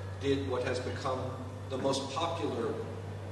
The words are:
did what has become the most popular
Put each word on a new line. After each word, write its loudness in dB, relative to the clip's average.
did 4
what 2
has 2
become 0
the -2
most 2
popular 2